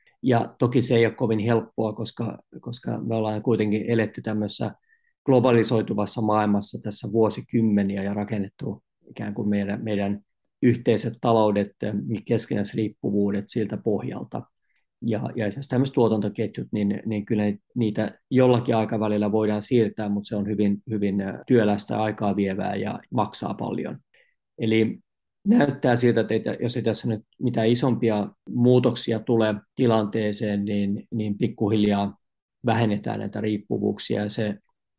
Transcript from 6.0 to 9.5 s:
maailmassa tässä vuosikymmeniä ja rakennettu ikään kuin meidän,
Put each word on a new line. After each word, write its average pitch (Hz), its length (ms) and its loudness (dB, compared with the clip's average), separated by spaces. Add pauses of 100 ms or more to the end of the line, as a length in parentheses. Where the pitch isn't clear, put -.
maailmassa 107 600 0
tässä 104 280 -8
vuosikymmeniä 104 920 2
ja 101 100 -2
rakennettu 104 720 -6 (260)
ikään 107 240 -8
kuin 104 160 -4
meidän, 101 340 -2